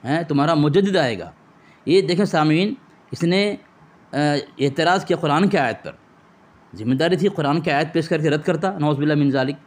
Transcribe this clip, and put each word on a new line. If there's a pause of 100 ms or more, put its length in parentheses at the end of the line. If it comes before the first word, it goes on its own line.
हैं,
तुम्हारा
मुजद्दिद
आएगा। (540)
ये
देखें
सामीन, (360)
इसने, (640)
अ, (420)
एतराज़
किया
कुरान
की
आयत
पर, (760)
जिम्मेदारी
थी
कुरान
की
आयत
पेश
करके
रद्द
करता, (100)
नौज़ुबिल्लाह
मिन
ज़ालिक। (100)